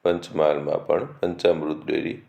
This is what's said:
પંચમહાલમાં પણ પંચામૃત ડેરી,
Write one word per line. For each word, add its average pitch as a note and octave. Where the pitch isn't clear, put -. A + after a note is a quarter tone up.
પંચમહાલમાં D2+
પણ F#2
પંચામૃત E2+
ડેરી, -